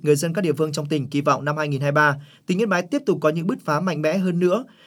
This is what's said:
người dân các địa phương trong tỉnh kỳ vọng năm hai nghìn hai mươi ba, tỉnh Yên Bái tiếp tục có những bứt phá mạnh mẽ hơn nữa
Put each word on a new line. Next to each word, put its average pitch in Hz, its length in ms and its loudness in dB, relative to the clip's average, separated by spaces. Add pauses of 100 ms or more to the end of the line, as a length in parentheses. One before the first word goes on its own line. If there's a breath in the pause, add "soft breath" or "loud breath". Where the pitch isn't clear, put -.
người 147 120 4
dân 165 180 0
các 208 80 -2
địa 165 120 0
phương 156 180 -2
trong 147 140 -4
tỉnh 147 220 -2
kỳ 143 140 -2
vọng 139 240 0
năm 151 120 -2
hai 151 100 -2
nghìn 139 140 -2
hai 143 100 0
mươi 143 40 -2
ba, 147 200 4 (300 loud breath)
tỉnh 185 160 0
Yên 233 80 0
Bái 180 120 2
tiếp 269 240 -4
tục 175 160 0
có 156 80 2
những 165 180 -2
bứt 262 120 -2
phá 196 200 -2
mạnh 170 220 -2
mẽ 156 160 0
hơn 185 220 -2
nữa 185 260 2 (220 soft breath)